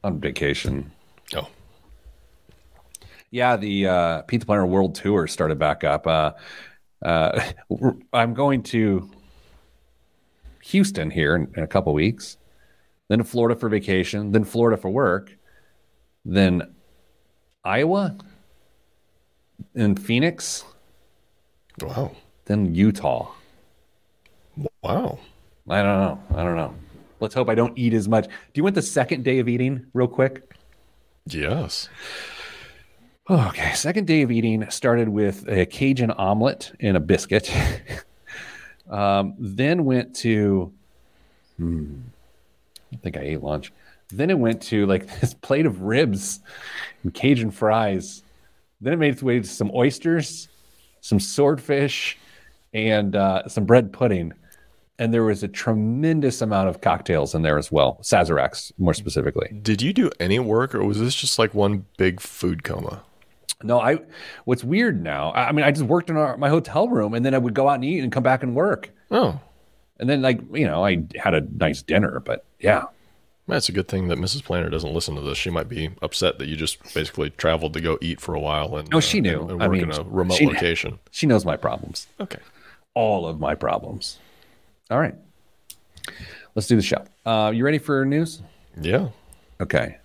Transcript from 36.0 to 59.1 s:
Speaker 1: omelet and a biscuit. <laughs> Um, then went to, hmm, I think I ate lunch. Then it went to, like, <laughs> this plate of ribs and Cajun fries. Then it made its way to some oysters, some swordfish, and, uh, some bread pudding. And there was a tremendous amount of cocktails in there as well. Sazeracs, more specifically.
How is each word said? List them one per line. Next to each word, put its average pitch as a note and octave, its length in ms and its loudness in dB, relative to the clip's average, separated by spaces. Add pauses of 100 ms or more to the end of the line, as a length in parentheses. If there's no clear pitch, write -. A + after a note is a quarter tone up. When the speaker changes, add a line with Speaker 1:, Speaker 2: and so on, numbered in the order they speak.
Speaker 1:
omelet G#2 680 0
and G2 160 4
a F2 40 4
biscuit. F2 560 0
<laughs> - 60 2 (1300)
Um, G2 480 2
then C3+ 480 0
went B2+ 300 2
to, G2+ 540 2 (840)
hmm, D#2 440 -4 (920)
I B2+ 40 -14
think F#2 200 -8
I D2 40 -8
ate C#2+ 220 -6
lunch. D2 300 -6 (380)
Then B2+ 180 -2
it F#3 100 2
went A#2 260 2
to, G#2+ 200 2
like, F#2+ 220 2
<laughs> - 140 -16
this B2 120 0
plate C#3+ 320 0
of G2 160 0
ribs G#2+ 600 0 (640)
and F2 120 -4
Cajun A#2 380 2
fries. G#2+ 680 0 (600)
Then B2+ 100 0
it E3+ 40 0
made D3 180 2
its - 80 -8
way B2+ 160 2
to G#2 80 -2
some G2+ 260 -2
oysters, D3 760 0 (520)
some G#2 200 0
swordfish, C#3+ 960 0 (560)
and, G#2+ 420 2
uh, G2 320 2
some G#2 160 -2
bread A#2 300 6
pudding. F2+ 400 0 (640)
And A2+ 160 0
there A2+ 100 4
was G#2 180 0
a G#2 60 -6
tremendous B2+ 960 0
amount G2+ 260 2
of F2 140 -4
cocktails D#2+ 520 0
in D#2+ 60 0
there D2+ 160 4
as C#2+ 160 -2
well. C#2 300 4
Sazeracs, D#2 720 0
more F2 180 2
specifically. - 540 -2 (140)